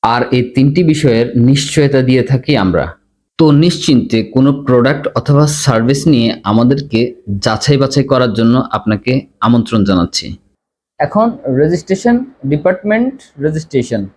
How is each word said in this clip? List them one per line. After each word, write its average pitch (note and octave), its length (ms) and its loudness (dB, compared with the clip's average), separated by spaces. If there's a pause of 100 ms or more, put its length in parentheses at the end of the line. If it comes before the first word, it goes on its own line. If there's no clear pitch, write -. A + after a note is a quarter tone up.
আর A#2 200 0 (140)
এই B2 80 0 (100)
তিনটি C#3+ 260 2 (120)
বিষয়ের A#2+ 340 2 (220)
নিশ্চয়তা C#3 600 2
দিয়ে B2+ 220 2
থাকি C3+ 220 -2 (120)
আমরা। F2+ 200 0 (540)
তো D#3+ 80 6 (180)
নিশ্চিন্তে - 540 0 (160)
কোনো C3+ 160 2 (160)
প্রোডাক্ট B2+ 380 2 (140)
অথবা C#3+ 260 2 (200)
সার্ভিস B2 360 0 (120)
নিয়ে A#2 180 2 (200)
আমাদেরকে A#2 500 0 (440)
যাচাই B2+ 380 -2
বাছাই C3 300 0
করার B2 260 0
জন্য A2+ 160 2 (220)
আপনাকে A2 360 -4 (340)
আমন্ত্রণ A2+ 420 2
জানাচ্ছি। F2 380 -2 (760)
এখন G#3 260 0 (340)
রেজিস্ট্রেশন, F#3 560 0 (360)
ডিপার্টমেন্ট G#3+ 640 -2 (300)
রেজিস্ট্রেশন C#3+ 580 -4 (140)